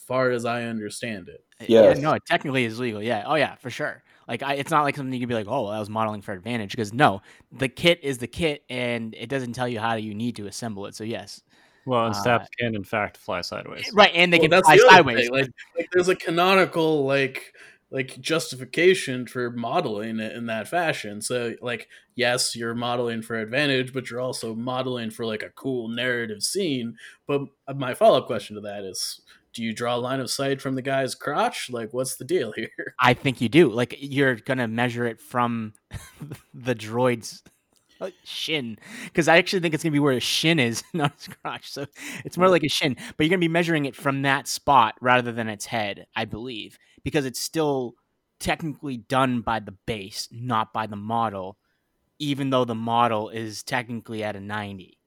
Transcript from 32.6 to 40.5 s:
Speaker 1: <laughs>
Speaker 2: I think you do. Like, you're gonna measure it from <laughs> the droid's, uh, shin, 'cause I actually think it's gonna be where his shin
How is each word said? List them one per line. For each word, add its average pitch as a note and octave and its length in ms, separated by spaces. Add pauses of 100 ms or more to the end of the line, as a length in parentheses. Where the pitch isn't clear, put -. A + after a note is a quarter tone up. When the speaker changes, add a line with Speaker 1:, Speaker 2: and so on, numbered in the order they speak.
Speaker 1:
<laughs> - 40
Speaker 2:
I B2 140
think C3 260
you A#2 80
do. C#3+ 200
Like, A#2+ 300
you're C3+ 380
gonna B2 320
measure A#2+ 380
it A2+ 140
from A#2 520 (180)
<laughs> - 640
the B2+ 220
droid's, A2+ 640 (580)
uh, F#3+ 100 (120)
shin, C3 560 (340)
'cause D3+ 140
I D#3+ 120
actually F#3 200
think E3 160
it's D3 80
gonna D#3+ 100
be C#3+ 60
where C#3+ 160
his A#2 80
shin D#3+ 380